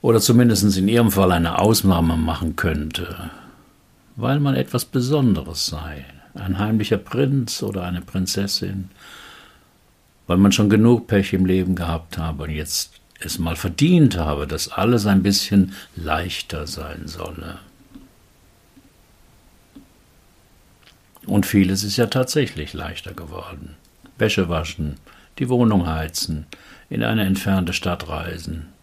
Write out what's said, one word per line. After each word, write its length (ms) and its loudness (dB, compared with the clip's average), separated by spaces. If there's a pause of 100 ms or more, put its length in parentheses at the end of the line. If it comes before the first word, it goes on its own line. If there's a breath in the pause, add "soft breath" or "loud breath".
Oder 180 4
zumindest 560 4
in 120 2
ihrem 220 4
Fall 220 4
eine 260 0
Ausnahme 600 2
machen 360 -2
könnte, 760 -6 (840 loud breath)
weil 260 0
man 140 2
etwas 300 -2
Besonderes 800 0
sei, 400 -8 (300)
ein 240 -6
heimlicher 400 0
Prinz 640 -2
oder 220 -6
eine 180 -6
Prinzessin, 880 -4 (1400 loud breath)
weil 80 2
man 160 6
schon 160 4
genug 380 6
Pech 260 2
im 140 2
Leben 280 2
gehabt 440 -6
habe 260 -6
und 60 -8
jetzt 500 -6 (180)
es 200 -8
mal 180 -2
verdient 600 4
habe, 280 -2
dass 220 -6
alles 380 2
ein 160 4
bisschen 500 2 (240 loud breath)
leichter 720 -6
sein 400 -12
solle. 520 -12 (3750)
Und 220 2
vieles 360 2
ist 140 -4
ja 120 2
tatsächlich 680 -2
leichter 400 -12
geworden. 600 -14 (440)
Wäsche 320 0
waschen, 480 -4 (400 soft breath)
die 100 -2
Wohnung 380 4
heizen, 580 -4 (460 loud breath)
in 120 -2
eine 220 0
entfernte 480 0
Stadt 340 -4
reisen. 600 -10 (160)